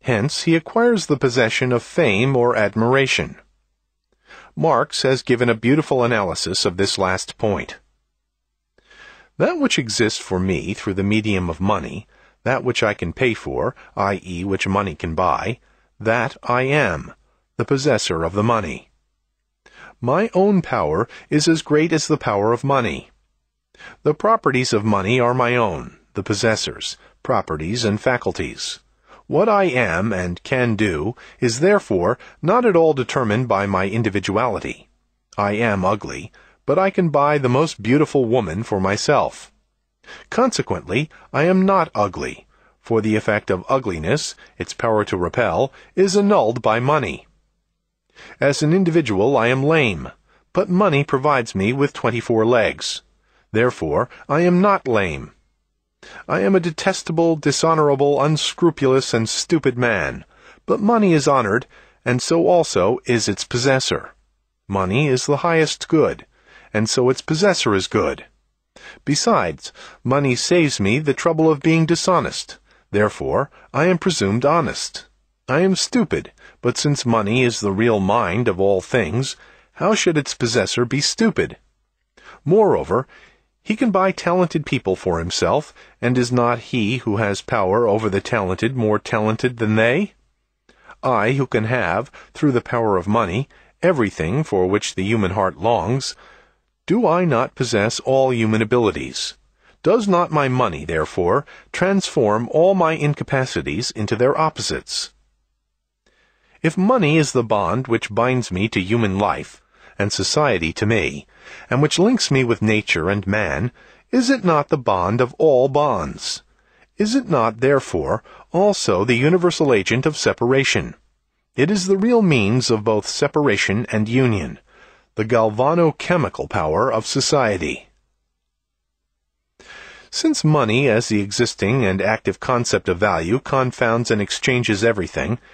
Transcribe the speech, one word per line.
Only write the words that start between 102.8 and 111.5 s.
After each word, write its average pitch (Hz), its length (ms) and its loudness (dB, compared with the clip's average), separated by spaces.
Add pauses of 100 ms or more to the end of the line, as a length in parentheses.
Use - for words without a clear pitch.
incapacities 131 960 -4
into 110 240 -4
their 123 220 2
opposites? - 760 -6 (1500)
If 160 140 0
money 190 400 2
is 151 140 2
the 123 120 2
bond 110 440 0
which 113 260 -2
binds 123 380 0
me 95 180 0
to 107 120 -2
human 98 380 0
life, 85 420 -2 (360)
and 101 140 -2
society 98 640 0
to - 120 -2
me, 82 420 0 (420)